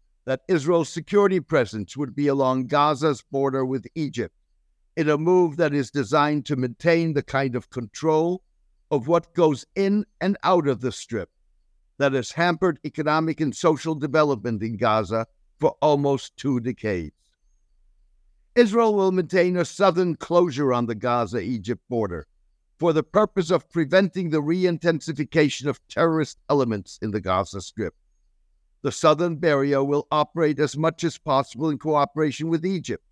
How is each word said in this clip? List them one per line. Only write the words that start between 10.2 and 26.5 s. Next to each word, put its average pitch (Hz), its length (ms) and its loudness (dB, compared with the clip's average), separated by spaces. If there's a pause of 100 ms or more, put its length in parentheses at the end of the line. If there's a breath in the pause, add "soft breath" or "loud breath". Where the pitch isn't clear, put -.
and 196 220 0
out 170 240 2
of 131 140 0
the 123 120 -4
Strip - 380 -10 (680)
that 139 140 0
has 127 200 -4
hampered 170 520 0
economic 156 560 -2
and 139 140 -2
social 160 400 0
development 131 680 -2
in 113 140 -6
Gaza 110 500 0 (320)
for - 220 0
almost 143 560 0
two 139 220 -2
decades. 104 560 -4 (1400)
Israel 226 380 4
will 190 180 2
maintain 180 440 2
a 170 80 0
southern 180 520 0
closure 147 560 2
on 120 140 0
the 113 80 -2
Gaza-Egypt 113 960 -4
border 98 380 -4 (520)
for 170 140 2
the 233 100 0
purpose 190 480 0
of 175 180 0
preventing 170 640 0
the 156 100 2
re-intensification 156 1300 0
of - 200 -6
terrorist 160 500 0 (100)
elements 120 540 -2